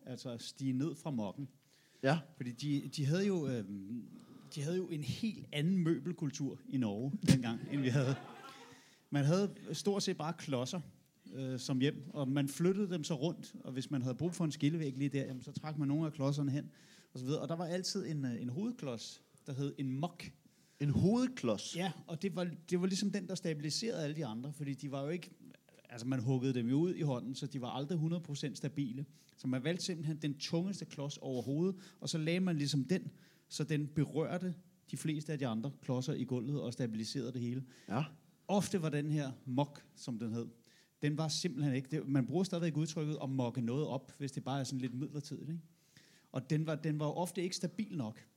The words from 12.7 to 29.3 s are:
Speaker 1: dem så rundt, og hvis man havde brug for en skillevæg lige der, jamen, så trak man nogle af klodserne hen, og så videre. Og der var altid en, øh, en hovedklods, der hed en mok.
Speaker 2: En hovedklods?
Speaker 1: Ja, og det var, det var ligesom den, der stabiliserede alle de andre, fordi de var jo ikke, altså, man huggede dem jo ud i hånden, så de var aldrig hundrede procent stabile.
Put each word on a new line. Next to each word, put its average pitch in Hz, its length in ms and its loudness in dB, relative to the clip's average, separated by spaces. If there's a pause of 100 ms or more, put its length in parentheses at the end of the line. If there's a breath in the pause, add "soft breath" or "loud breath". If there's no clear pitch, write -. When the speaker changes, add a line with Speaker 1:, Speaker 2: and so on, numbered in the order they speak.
Speaker 1:
dem 165 140 -2
så 170 100 0
rundt, 151 400 -2 (100)
og 127 80 -6
hvis 127 180 -4
man 135 120 2
havde 127 120 0
brug 165 200 0
for 170 100 0
en 151 80 2
skillevæg 147 440 0
lige 143 120 0
der, 139 160 0
jamen, 127 180 -6
så 139 100 -12
trak 151 260 -6
man 143 100 4
nogle 156 180 4
af 147 60 -2
klodserne 143 380 2
hen, 143 200 -2 (420 loud breath)
og - 80 -10
så 127 60 -6
videre. 147 140 2
Og 143 80 -4
der 165 80 0
var 180 100 -2
altid 185 400 -2
en, 151 180 0
øh, 120 180 -2
en 123 60 -2
hovedklods, 147 720 -4 (240)
der 147 60 -6
hed 139 260 -2
en 135 120 0
mok. 147 340 -2 (560 soft breath)
Speaker 2:
En 147 100 4
hovedklods? 180 840 4
Speaker 1:
Ja, 175 160 0 (140)
og 160 160 -6
det 185 140 0
var, 180 120 0 (220)
det 180 100 4
var 185 60 4
ligesom 196 260 2
den, 185 160 -2
der 185 60 -2
stabiliserede 160 680 -2
alle 151 120 -2
de 156 100 -2
andre, 120 260 -6
fordi 139 220 -4
de 139 160 -6
var 139 120 -2
jo 143 60 -2
ikke, 170 220 -4 (600)
altså, 117 160 -8
man 131 140 2
huggede 131 340 2
dem 120 140 2
jo 131 80 4
ud 175 180 4
i - 80 -2
hånden, 131 320 0
så 147 120 -6
de 131 140 -6
var 120 100 -6
aldrig 147 280 -2
hundrede 165 240 0
procent 143 360 -4
stabile. 135 480 -2 (300 soft breath)